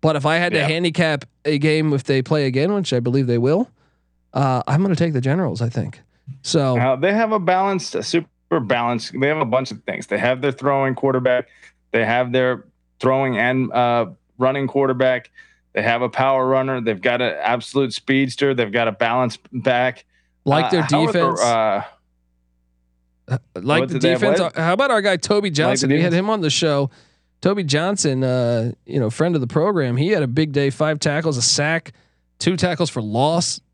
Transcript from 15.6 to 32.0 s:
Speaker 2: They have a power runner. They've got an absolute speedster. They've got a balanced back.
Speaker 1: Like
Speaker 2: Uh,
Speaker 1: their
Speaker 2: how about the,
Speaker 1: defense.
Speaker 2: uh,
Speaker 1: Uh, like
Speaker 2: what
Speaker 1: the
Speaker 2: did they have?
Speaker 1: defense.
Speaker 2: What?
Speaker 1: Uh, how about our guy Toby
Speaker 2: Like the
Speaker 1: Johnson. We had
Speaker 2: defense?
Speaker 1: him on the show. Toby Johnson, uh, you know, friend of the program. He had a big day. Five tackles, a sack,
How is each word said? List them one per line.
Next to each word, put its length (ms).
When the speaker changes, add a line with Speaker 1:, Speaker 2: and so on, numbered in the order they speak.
Speaker 2:
They 100
have 180
a 80
power 380
runner. 340
They've 180
got 220
an 200
absolute 520
speedster. 600
They've 180
got 160
a 60
balanced 480
back. 540
Speaker 1:
Like 200
Speaker 2:
Uh, 60
Speaker 1:
their 100
Speaker 2:
how 60
about 100
the, 60
Speaker 1:
defense. 220
Speaker 2:
uh, 400
Speaker 1:
Uh, 100
like 200
Speaker 2:
what 80
Speaker 1:
the 60
Speaker 2:
did 60
they 100
have? 100
Speaker 1:
defense. 180
Speaker 2:
What? 180
Speaker 1:
Uh, 60
how 100
about 180
our 100
guy 160
Toby 320
Speaker 2:
Like 40
the 40
Speaker 1:
Johnson. 320
We 80
had 140
Speaker 2:
defense? 80
Speaker 1:
him 120
on 100
the 80
show. 400
Toby 220
Johnson, 600
uh, 480
you 140
know, 100
friend 260
of 60
the 60
program. 500
He 120
had 140
a 40
big 240
day. 200
Five 280
tackles, 380
a 40
sack, 520